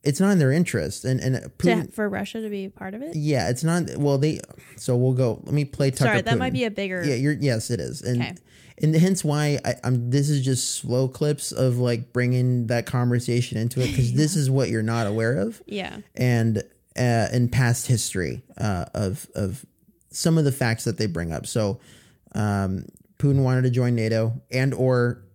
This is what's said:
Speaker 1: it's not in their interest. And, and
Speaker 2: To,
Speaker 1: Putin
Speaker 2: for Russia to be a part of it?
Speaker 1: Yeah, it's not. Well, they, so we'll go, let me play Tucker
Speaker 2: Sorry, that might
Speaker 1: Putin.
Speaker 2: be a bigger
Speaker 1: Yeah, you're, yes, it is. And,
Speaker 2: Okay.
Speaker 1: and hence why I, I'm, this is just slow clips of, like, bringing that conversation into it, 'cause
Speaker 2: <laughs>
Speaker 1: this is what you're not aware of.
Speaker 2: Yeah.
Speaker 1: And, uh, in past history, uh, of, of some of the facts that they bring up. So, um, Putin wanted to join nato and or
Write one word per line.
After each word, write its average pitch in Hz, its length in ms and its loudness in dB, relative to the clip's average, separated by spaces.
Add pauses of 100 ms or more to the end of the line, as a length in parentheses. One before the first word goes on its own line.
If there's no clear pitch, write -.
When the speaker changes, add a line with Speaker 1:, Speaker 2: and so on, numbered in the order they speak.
Speaker 1:
it's 143 160 0
not 196 120 4
in 185 80 6
their 131 120 4
interest. 123 540 0
And, 131 140 0
and 127 240 0
Speaker 2:
To, - 60 -14
Speaker 1:
Putin - 440 0
Speaker 2:
for 208 160 -4
Russia 202 320 -8
to 214 80 -8
be 196 160 -8
a 190 60 -10
part 190 240 -12
of 247 80 -12
it? 311 120 -10
Speaker 1:
Yeah, 143 340 0
it's 123 140 -2
not. 165 340 0
Well, 139 200 2
they, 151 220 0 (380)
so 127 200 0
we'll 127 160 2
go, 123 300 0
let - 100 -4
me 147 100 2
play 139 280 -2
Tucker - 180 0
Speaker 2:
Sorry, 214 120 2
that 226 180 0
might 254 140 0
Speaker 1:
Putin. - 0 -
Speaker 2:
be 254 120 0
a 214 60 -2
bigger 185 340 -6
Speaker 1:
Yeah, 143 100 0
you're, 139 180 2
yes, 117 360 0
it 117 100 -2
is. 64 220 -8
And, 123 180 -2
Speaker 2:
Okay. 143 160 -4 (460)
Speaker 1:
and 156 140 4
hence 180 280 4
why 147 400 2
I, - 200 -2
I'm, 123 260 0
this 143 220 2
is 139 120 2
just 131 340 0
slow 127 300 -2
clips 147 440 -4
of, 127 260 0
like, 120 360 -2
bringing 123 520 2
that 120 220 -2
conversation 123 720 0
into 117 200 -2
it, 113 160 -2
'cause 120 180 2
Speaker 2:
<laughs> - 20 -2
Speaker 1:
this 151 200 2
is 139 140 2
what 131 200 2
you're 113 120 0
not 113 240 0
aware 113 320 0
of. 220 300 -4
Speaker 2:
Yeah. 202 300 -8 (180)
Speaker 1:
And, 113 480 2 (340)
uh, 117 340 2
in 123 160 2
past 120 400 0
history, 90 540 -2 (160)
uh, 98 280 -2 (100)
of, 98 300 -4 (100)
of 98 300 -4 (440)
some 165 300 2
of 151 60 4
the 139 60 4
facts 120 340 -2
that 110 120 -2
they 110 80 0
bring 85 260 -4
up. 73 140 -6
So, 101 340 -2 (540)
um, 101 520 0 (340)
Putin 139 240 4
wanted 127 180 2
to 127 80 2
join 123 260 2
nato 113 380 0 (180)
and 131 220 0
or 123 500 2 (120)